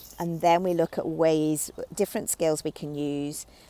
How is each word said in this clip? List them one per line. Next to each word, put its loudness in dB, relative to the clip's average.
And -4
then 6
we 0
look 0
at -4
ways, 2
different -2
skills 0
we -4
can -10
use -4